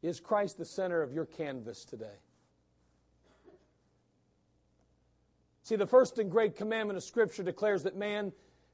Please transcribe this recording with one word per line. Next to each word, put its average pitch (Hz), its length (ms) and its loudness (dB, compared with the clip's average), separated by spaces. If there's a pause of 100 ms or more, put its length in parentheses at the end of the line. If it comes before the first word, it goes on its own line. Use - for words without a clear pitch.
Is 170 140 -6
Christ 208 360 0
the 165 60 -8
center 175 400 -2
of 127 80 -6
your 151 140 -6
canvas 131 580 -10
today? 110 220 -14 (3500)
See, 226 120 -2
the 202 100 2
first 254 320 8
and 202 140 0
great 214 240 4
commandment 214 400 -2
of 180 80 -6
Scripture 208 400 0
declares 185 400 0
that 190 140 -4
man, 208 340 -4 (420)